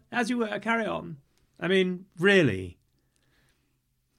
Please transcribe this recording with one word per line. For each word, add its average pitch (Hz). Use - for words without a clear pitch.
As 226
you 247
were, 214
carry 226
on. 170
I 170
mean, 185
really. 139